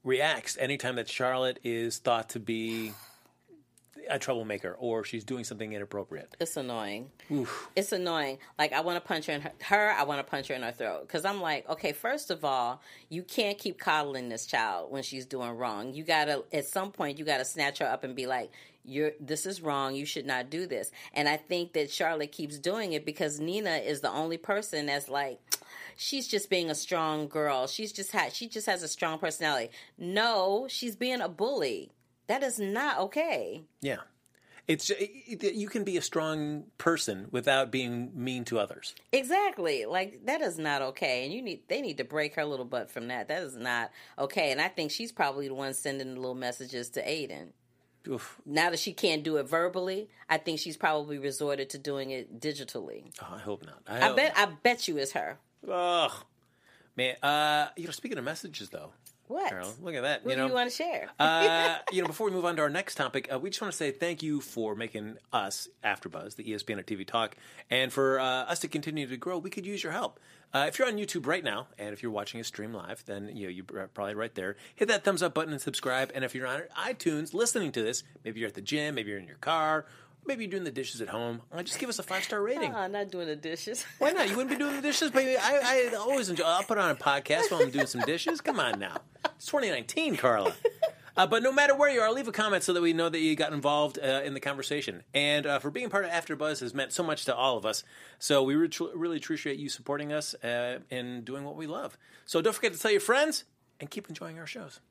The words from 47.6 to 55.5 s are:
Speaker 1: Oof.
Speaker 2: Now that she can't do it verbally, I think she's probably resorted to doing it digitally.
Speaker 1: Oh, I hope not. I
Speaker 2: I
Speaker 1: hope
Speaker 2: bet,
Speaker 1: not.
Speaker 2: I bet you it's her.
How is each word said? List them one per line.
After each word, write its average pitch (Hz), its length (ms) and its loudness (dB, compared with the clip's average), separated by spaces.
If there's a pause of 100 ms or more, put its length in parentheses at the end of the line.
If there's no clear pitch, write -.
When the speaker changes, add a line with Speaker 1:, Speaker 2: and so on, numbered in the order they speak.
Speaker 1:
Oof. - 380 -8
Speaker 2:
Now 160 240 4
that 165 80 -2
she 190 140 -4
can't 156 320 2
do 156 140 2
it 131 100 0
verbally, 180 600 0 (220)
I 160 80 6
think 156 220 -2
she's 156 160 -6
probably 151 420 0
resorted 139 520 -2
to 143 80 -8
doing 139 340 -4
it 123 280 -10
digitally. 117 680 -6 (100)
Speaker 1:
Oh, 95 140 -12
I 104 60 -10
hope 104 260 -8
not. - 200 -20
I 107 100 -6
Speaker 2:
I 123 100 -2
Speaker 1:
hope 127 100 4
Speaker 2:
bet, 285 220 4
Speaker 1:
not. 202 100 6
Speaker 2:
I 170 40 -8 (100)
bet 240 260 4
you 156 80 -2
it's 135 160 -2
her. 87 260 -4 (320)